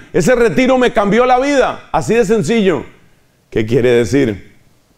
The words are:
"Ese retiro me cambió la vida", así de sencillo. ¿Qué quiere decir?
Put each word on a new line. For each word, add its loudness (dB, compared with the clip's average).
"Ese 2
retiro 2
me 0
cambió 0
la 2
vida", -2
así -2
de 2
sencillo. 0
¿Qué -2
quiere 0
decir? -2